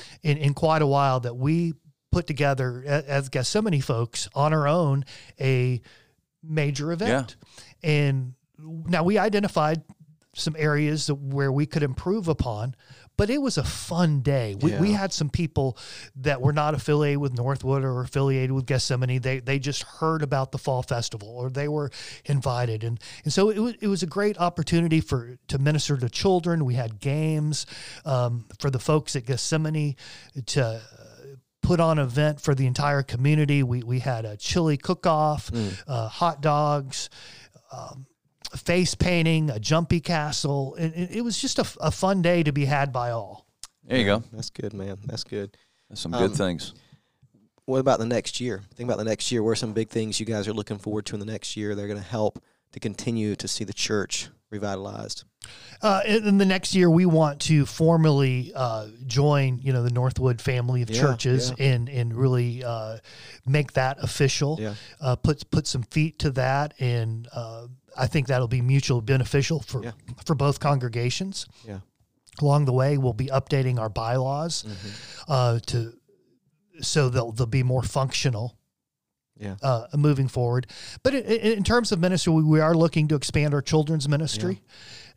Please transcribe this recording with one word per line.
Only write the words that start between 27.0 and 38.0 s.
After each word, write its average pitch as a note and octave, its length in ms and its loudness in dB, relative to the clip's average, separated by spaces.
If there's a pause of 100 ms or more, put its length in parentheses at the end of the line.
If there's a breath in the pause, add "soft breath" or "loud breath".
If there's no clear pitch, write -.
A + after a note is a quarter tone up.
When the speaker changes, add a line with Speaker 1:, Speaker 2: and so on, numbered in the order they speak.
Speaker 1:
games, D3+ 640 0 (400 loud breath)
um, B2 400 0 (120)
for C#3+ 140 -2
the B2+ 80 -2
folks D3+ 380 0
at A#2+ 80 -8
Gethsemane D#3 720 -2 (480 loud breath)
to, C#3 200 0
uh, A2+ 140 -6 (840)
put E3+ 200 4
on D#3+ 180 4
an C#3 60 2
event D3 340 2
for C#3+ 160 2
the C3+ 120 2
entire C#3+ 360 0
community. C#3+ 600 4
We, B2 200 0
we B2 160 -2
had A#2+ 240 -2
a G#2+ 140 -10
chili D#3+ 400 2
cook-off, D#3 760 0
Speaker 3:
Mm. G#2 380 -4
Speaker 1:
uh, A2+ 180 -4
hot D#3+ 340 -2
dogs, D3 680 0 (640 loud breath)
um, C3 320 -16 (500)